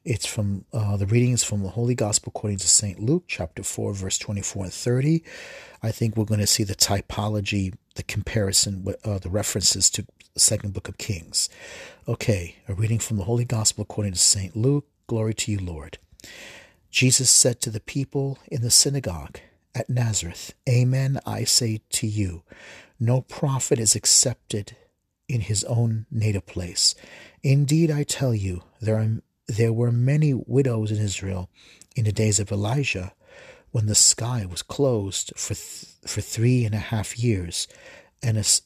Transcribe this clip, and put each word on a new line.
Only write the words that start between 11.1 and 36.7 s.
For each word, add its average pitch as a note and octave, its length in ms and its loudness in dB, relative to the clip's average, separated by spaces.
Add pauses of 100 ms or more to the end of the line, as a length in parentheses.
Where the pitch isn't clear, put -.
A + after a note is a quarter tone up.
Okay, G2 500 -2 (120)
a G2 60 -4
reading A2 240 0
from A2 180 -4
the F#2+ 80 -2
Holy A#2+ 220 0
Gospel A2 360 -2
according G#2 300 -4
to F2+ 60 -6
Saint F#2 360 0
Luke. C#3 320 2 (200)
Glory A2 280 -2
to - 180 -4
you, G2+ 60 -2
Lord. E2+ 380 -10 (920)
Jesus B2+ 400 4
said - 320 4
to A#2+ 80 -4
the G#2+ 100 -6
people C#3 580 -4 (100)
in C3+ 120 -4
the A#2 100 0
synagogue B2 680 0 (360)
at A#2 140 -4
Nazareth, A2+ 640 -2 (160)
"Amen, C3 560 2
I G#2+ 200 -4
say A2 360 2 (120)
to - 140 -2
you, G2 360 -2 (560)
no B2 240 2
prophet C3+ 560 -2
is A2 180 2
accepted - 800 0 (520)
in A#2 140 -2
his G2+ 220 0
own A2+ 460 0
native G#2+ 340 0
place. - 500 -2 (480)
Indeed, C#3+ 480 4
I D3 120 0
tell B2+ 320 0
you, F#2+ 300 -4 (160)
there A2 160 2
are, A2 260 0 (240)
there A2+ 260 2
were A#2+ 200 2
many C#3 420 4
widows A#2 560 2
in G#2+ 80 0
Israel F#2+ 500 -4 (460)
in A2+ 100 0
the G#2+ 80 2
days G#2+ 280 2
of G2 100 -4
Elijah, G2+ 600 -2 (580)
when G#2+ 160 0
the G#2 80 2
sky A#2 500 2
was F2+ 180 -8
closed A2+ 760 0
for - 180 -4
th-, - 320 -14 (180)
for - 160 -6
three A#2+ 440 2
and G#2+ 100 0